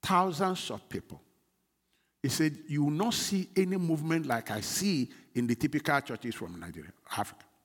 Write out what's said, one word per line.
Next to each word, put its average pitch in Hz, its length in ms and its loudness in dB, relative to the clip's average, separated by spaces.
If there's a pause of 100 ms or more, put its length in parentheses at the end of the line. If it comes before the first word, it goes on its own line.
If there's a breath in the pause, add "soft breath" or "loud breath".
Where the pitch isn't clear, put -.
Thousands 185 680 2
of 107 160 -10
people." - 340 -10 (1000)
He 135 80 0
said, 156 280 2 (100)
"You 147 180 2
will 147 60 4
not 208 220 2
see - 420 0
any 190 220 2
movement 160 480 0
like 117 260 -2
I 107 100 -2
see 156 480 0 (240 loud breath)
in 123 140 0
the 117 80 4
typical 147 460 2
churches 113 340 -8
from 85 240 -10
Nigeria, 82 320 -12 (260)
Africa." - 280 -6 (200)